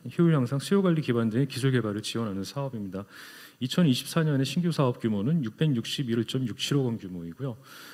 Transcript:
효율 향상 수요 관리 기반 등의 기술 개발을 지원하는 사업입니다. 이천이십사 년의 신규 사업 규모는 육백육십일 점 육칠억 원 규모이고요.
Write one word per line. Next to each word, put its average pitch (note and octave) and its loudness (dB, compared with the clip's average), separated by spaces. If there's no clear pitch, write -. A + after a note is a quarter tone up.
효율 E3+ 6
향상 C#3 2
수요 G3 2
관리 E3 2
기반 A#2 2
등의 C3 2
기술 C3 0
개발을 G#2+ 0
지원하는 G#2 -4
사업입니다. G#2 -8
이천이십사 D3 2
년의 C#3 2
신규 E3+ 0
사업 C3 2
규모는 A2+ 0
육백육십일 A#2 0
점 C3 -2
육칠억 C#3 -2
원 A#2 -2
규모이고요. F2+ -10